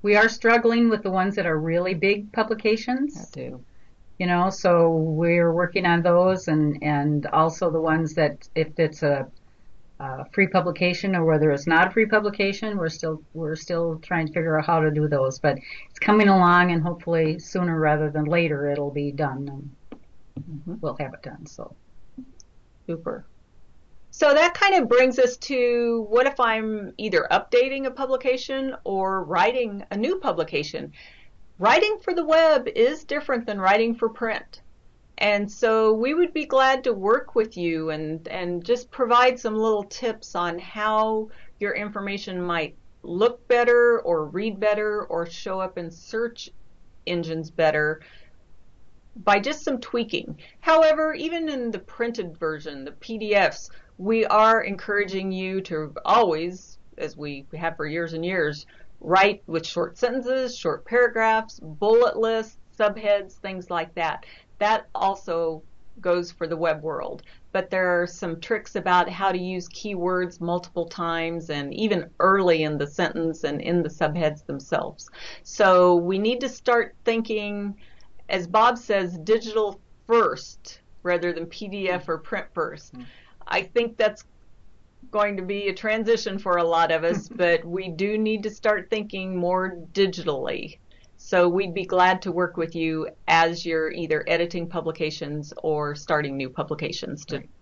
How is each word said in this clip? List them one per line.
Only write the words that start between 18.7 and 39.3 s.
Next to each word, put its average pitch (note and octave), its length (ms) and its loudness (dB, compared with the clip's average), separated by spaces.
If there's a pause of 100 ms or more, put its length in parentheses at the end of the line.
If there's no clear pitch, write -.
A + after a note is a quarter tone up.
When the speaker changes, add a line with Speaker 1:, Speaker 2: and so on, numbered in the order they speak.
Speaker 1:
it'll C#3+ 200 -2
be C#3+ 220 -4
done, C#3 360 -4
and C#3 220 -12 (800)
Speaker 2:
Mm-hmm. E3 300 -12
Speaker 1:
we'll D3 180 -6
have C3+ 140 -8
it - 100 -20
done, - 220 -16
so. - 320 -18 (1120)
Speaker 2:
Super. E3 400 -10 (840)
So C#4+ 220 4
that E4+ 220 6
kind G4 200 4
of C#4 140 4
brings B3 300 4
us B3 200 2
to, A#3+ 680 0
what A#3+ 180 4
if C#4 140 -2
I'm A3 560 0
either F#3 340 0
updating C4 540 2
a C4 60 -2
publication C4 840 -2 (100)
or F#3+ 400 -2
writing G3+ 680 0
a G3+ 60 -6
new C#4+ 220 0
publication? D#3 720 -4 (680)
Writing F4 420 2
for F4+ 140 -4
the E4 100 -2
web D#4 420 4
is C#4 380 2
different C#4 420 -4
than G3+ 140 -6
writing G#3+ 340 4
for A3+ 140 -2
print. - 540 -8 (560)
And G#3 340 0
so A3 400 4
we A#3+ 220 0
would E4+ 180 2
be D4+ 140 -4
glad C4 380 4
to A#3+ 100 0
work G#3 400 0
with A3 240 0
you D#3+ 320 -2
and, D#3 380 -6
and F3 360 -6
just A#3+ 260 -2
provide B3 480 4